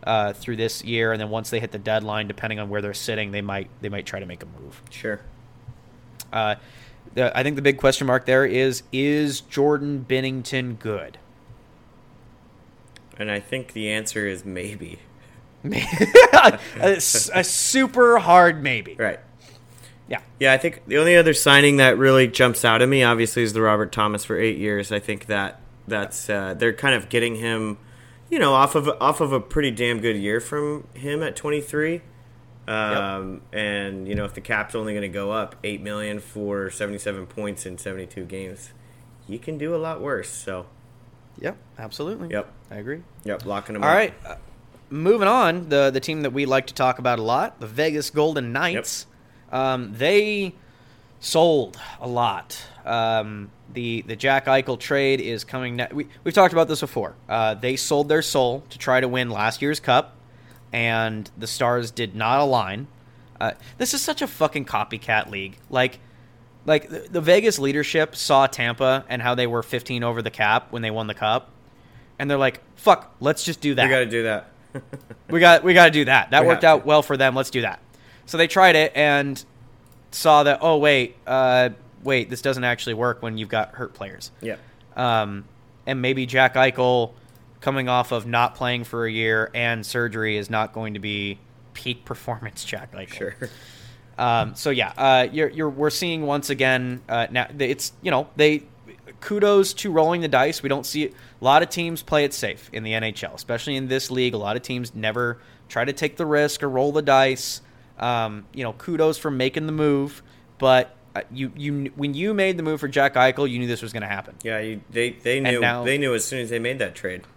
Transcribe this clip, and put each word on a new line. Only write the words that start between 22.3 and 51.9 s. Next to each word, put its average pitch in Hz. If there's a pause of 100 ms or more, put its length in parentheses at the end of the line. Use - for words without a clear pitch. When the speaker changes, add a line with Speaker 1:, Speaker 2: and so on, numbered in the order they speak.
Speaker 2:
out 113
at 127
me, 135
obviously, 117
is 107
the 110
Robert 107
Thomas 104
for 95
eight 107
years. 101
I 104
think 101
that 101 (280)
that's, 104
uh, 98
they're 117
kind 135
of 95
getting 117
him, 110 (520)
you 330
know, 143
off 135
of, 147 (140)
off 143
of 143
a 131
pretty 147
damn 120
good 110
year 104
from 147
him 143
at 156
twenty-three. 151 (640)
Speaker 1:
Yep. 107
Speaker 2:
Um, 98 (100)
and, 101
you 101
know, 104
if 98
the -
cap's 107
only 107
gonna 101
go 98
up 107
eight 104
million 104
for 101
seventy-seven 101
points 104
in 90
seventy-two 95
games, 95 (560)
he 104
can 160
do 156
a -
lot 160
worse, 135
so. 92 (760)
Speaker 1:
Yep, - (200)
absolutely. 165
Speaker 2:
Yep. 104 (200)
Speaker 1:
I -
agree. 127 (240)
Speaker 2:
Yep, 104
locking 101
him 104
Speaker 1:
All 147
Speaker 2:
up. 170
Speaker 1:
right, 202 (120)
uh, - (540)
moving 190
on, 180
the, 139
the 131
team 156
that 135
we 143
like 135
to -
talk 127
about 123
a 113
lot, 135
the 113
Vegas 147
Golden 147
Knights. 170
Speaker 2:
Yep. - (360)
Speaker 1:
Um, 127
they 196 (680)
sold 156 (220)